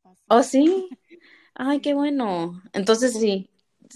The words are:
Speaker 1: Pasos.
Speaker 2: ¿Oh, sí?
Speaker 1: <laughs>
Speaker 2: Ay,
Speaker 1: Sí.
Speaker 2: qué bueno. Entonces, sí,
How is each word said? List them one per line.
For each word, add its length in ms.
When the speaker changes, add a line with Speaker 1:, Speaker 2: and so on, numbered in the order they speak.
Speaker 1:
Pasos. 280
Speaker 2:
¿Oh, 140
sí? 440
Speaker 1:
<laughs> 0
Speaker 2:
Ay, 220
Speaker 1:
Sí. 40
Speaker 2:
qué 120
bueno. 680
Entonces, 420
sí, 360